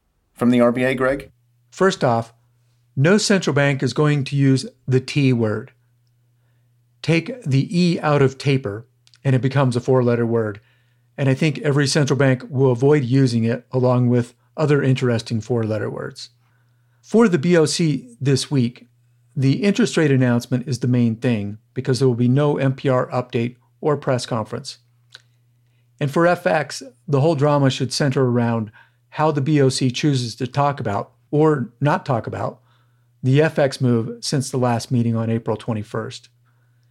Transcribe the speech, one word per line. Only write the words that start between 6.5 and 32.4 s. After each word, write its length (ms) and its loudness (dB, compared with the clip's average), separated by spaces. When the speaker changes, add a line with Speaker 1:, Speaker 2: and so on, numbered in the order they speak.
Speaker 2:
Take 420 -2
the 320 0
E 260 0
out 200 2
of 160 2
taper, 480 -2
and 120 2
it 60 2
becomes 340 0
a 60 -2
four-letter 460 2
word. 340 -2
And 100 0
I 60 4
think 260 -2
every 280 0
central 320 0
bank 300 2
will 220 2
avoid 320 2
using 420 2
it 260 -4
along 380 2
with 260 0
other 280 2
interesting 580 0
four-letter 480 -4
words. 400 -12
For 260 4
the 120 2
B 180 4
O 80 6
C 560 -2
this 300 0
week, 360 -2
the 280 0
interest 340 0
rate 140 4
announcement 560 0
is 100 -6
the 100 -4
main 280 2
thing 420 -4
because 240 -2
there 100 2
will 60 2
be 140 0
no 300 2
N 160 0
P 160 -4
R 200 0
update 460 -4
or 160 0
press 300 -4
conference. 500 -8
And 120 -4
for 160 2
F 180 0
X, 380 -2
the 140 0
whole 120 2
drama 380 2
should 200 -4
center 320 0
around 480 0
how 220 0
the 100 -2
B 180 2
O 100 4
C 200 -2
chooses 460 -2
to 100 -8
talk 340 -2
about 340 -6
or 500 0
not 240 0
talk 220 -2
about 320 -8